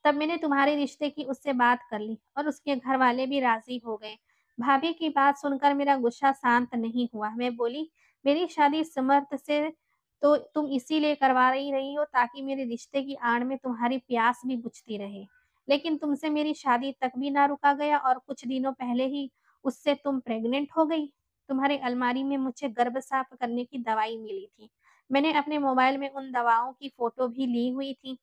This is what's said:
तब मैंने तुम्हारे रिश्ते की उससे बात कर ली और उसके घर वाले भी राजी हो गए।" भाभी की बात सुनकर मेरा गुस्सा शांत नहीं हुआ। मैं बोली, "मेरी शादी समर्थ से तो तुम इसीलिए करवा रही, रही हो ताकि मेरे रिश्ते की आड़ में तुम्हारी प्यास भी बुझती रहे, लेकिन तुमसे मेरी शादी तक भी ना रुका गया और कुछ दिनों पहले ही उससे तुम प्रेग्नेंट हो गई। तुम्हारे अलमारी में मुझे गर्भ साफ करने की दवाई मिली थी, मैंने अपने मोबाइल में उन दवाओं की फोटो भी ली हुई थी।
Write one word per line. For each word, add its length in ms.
तब 100
मैंने 220
तुम्हारे 400
रिश्ते 340
की 140
उससे 280
बात 280
कर 80
ली 200
और 100
उसके 280
घर 200
वाले 300
भी 140
राजी 460
हो 100
गए।" 220
भाभी 320
की 160
बात 280
सुनकर 380
मेरा 220
गुस्सा 360
शांत 420
नहीं 400
हुआ। 160
मैं 260
बोली, 340
"मेरी 200
शादी 380
समर्थ 520
से 360
तो 140
तुम 300
इसीलिए 480
करवा 360
रही, 220
रही 220
हो 100
ताकि 380
मेरे 220
रिश्ते 380
की 120
आड़ 300
में 140
तुम्हारी 400
प्यास 480
भी 100
बुझती 420
रहे, 280
लेकिन 280
तुमसे 340
मेरी 240
शादी 380
तक 260
भी 120
ना 140
रुका 280
गया 260
और 200
कुछ 280
दिनों 260
पहले 340
ही 260
उससे 300
तुम 260
प्रेग्नेंट 560
हो 100
गई। 200
तुम्हारे 300
अलमारी 440
में 140
मुझे 320
गर्भ 300
साफ 280
करने 240
की 140
दवाई 400
मिली 280
थी, 240
मैंने 200
अपने 260
मोबाइल 400
में 120
उन 220
दवाओं 400
की 160
फोटो 400
भी 180
ली 240
हुई 240
थी। 280